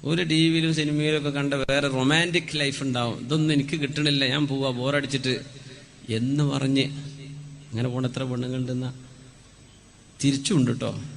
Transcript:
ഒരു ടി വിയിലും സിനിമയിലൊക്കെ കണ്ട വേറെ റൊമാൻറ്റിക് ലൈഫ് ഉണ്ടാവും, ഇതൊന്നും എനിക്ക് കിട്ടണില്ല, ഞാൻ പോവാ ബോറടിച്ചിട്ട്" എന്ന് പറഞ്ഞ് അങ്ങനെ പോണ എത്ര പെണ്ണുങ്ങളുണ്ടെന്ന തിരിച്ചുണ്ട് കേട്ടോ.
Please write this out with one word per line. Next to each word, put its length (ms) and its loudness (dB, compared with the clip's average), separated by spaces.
ഒരു 180 2
ടി 280 4
വിയിലും 240 2
സിനിമയിലൊക്കെ 560 0
കണ്ട 240 0
വേറെ 340 0
റൊമാൻറ്റിക് 680 2
ലൈഫ് 280 0
ഉണ്ടാവും, 380 0
ഇതൊന്നും 340 2
എനിക്ക് 260 0
കിട്ടണില്ല, 460 0
ഞാൻ 200 2
പോവാ 240 0
ബോറടിച്ചിട്ട്" 640 0
എന്ന് 260 2
പറഞ്ഞ് 400 2
അങ്ങനെ 180 -2
പോണ 180 -2
എത്ര 160 -2
പെണ്ണുങ്ങളുണ്ടെന്ന 720 -4
തിരിച്ചുണ്ട് 460 2
കേട്ടോ. 320 -4